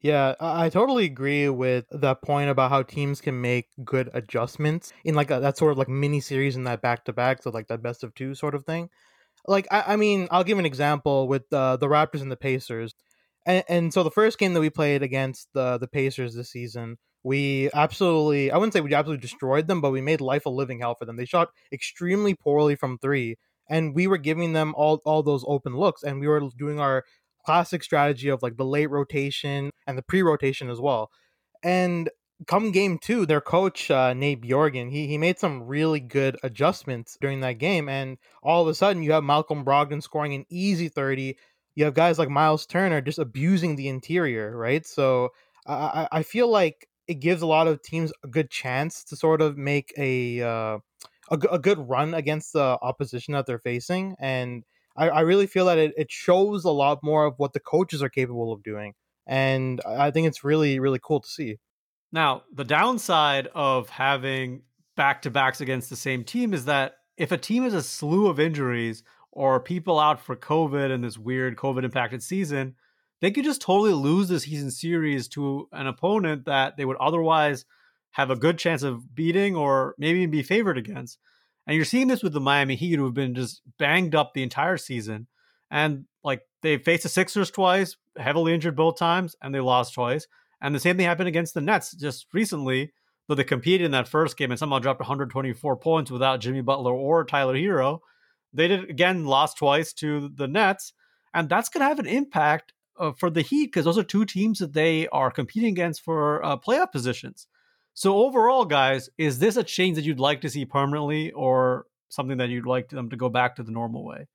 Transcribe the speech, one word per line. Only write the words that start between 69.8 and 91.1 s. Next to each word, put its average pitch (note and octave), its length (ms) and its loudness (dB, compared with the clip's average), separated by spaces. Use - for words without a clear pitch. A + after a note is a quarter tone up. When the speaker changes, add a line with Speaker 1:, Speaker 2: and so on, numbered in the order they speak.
Speaker 2:
out D3+ 220 2
for B2+ 140 -10
covid C#3+ 560 0
in B2 100 -2
this A2+ 160 -8
weird B2+ 400 -4
covid C3 260 -2
impacted A#2+ 400 -4
season, C#3+ 520 -4
they G3 120 2
could C4+ 120 -2
just C#4+ 180 -2
totally G3+ 320 4
lose E3 360 2
the F3 100 0
season C#3+ 320 -6
series D#3 560 -2
to C#3 440 -6
an C#3 160 -8
opponent D#3+ 580 0
that C#3 320 0
they C#3+ 80 -4
would C3 120 -4
otherwise D#3 680 2
have C3+ 180 0
a C3 60 2
good D#3 220 2
chance D#3+ 260 -2
of B2 320 -6
beating F3 400 0
or C#3 420 0
maybe E3 220 0
even F3 120 0
be D3+ 120 0
favored G3 340 0
against. A#2+ 400 -10
And D3 100 -2
you're D#3+ 100 2
seeing B3+ 220 2
this B3+ 140 2
with F3 120 -2
the D3 80 -2
Miami C#3 340 2
Heat, E3+ 200 0
who C#3+ 100 0
have B2 80 -2
been C3 220 -2
just B2+ 260 -6
banged D#3+ 340 2
up D3+ 200 2
the C3+ 100 -4
entire D#3 340 -2
season. A2 500 -8
And, D3 340 -2
like, C3+ 180 -4
they D3+ 160 0
faced E3 260 0
the - 60 -4
Sixers F#3+ 400 0
twice, F#3 480 2
heavily D#3+ 360 0
injured D#3+ 220 -2
both E3 240 2
times, E3+ 420 0
and C#3 140 -8
they C3+ 60 -2
lost B2+ 340 2
twice. B2+ 320 -2
And C#3+ 140 -2
the C3+ 40 -2
same F3+ 180 2
thing F3+ 100 2
happened F3 220 0